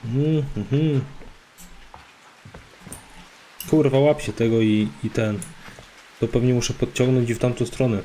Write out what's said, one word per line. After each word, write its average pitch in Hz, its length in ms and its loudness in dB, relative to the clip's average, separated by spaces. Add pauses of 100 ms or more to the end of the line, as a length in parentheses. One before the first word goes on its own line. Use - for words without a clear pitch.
Mhm, 147 380 0 (140)
mhm. 135 440 0 (2750)
Kurwa, 143 280 4
łap 147 240 4
się 107 100 -6
tego 113 280 2
i, 107 280 4 (160)
i 107 60 -2
ten. 107 280 -2 (840)
To 117 80 0
pewnie 123 260 2
muszę - 200 0
podciągnąć 123 560 0
i 117 40 0
w 110 40 -8
tamtą 120 280 0
stronę. 120 380 -2